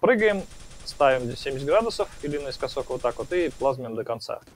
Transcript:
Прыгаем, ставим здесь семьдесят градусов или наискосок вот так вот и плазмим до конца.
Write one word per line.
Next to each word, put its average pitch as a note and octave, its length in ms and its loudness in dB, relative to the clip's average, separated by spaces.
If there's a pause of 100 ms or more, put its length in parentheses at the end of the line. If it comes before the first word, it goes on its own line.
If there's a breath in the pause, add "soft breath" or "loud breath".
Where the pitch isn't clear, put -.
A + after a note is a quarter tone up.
Прыгаем, G#3 420 4 (420)
ставим C3 400 4
здесь A#2+ 160 -6
семьдесят C3+ 280 -4
градусов G#3+ 400 2 (160)
или D3 140 -2
наискосок C3+ 520 -4
вот B2+ 120 -2
так A#2 160 0
вот A2 140 -6
и F3 180 2
плазмим B2+ 440 0
до A2+ 100 -4
конца. A#2 360 -6 (160)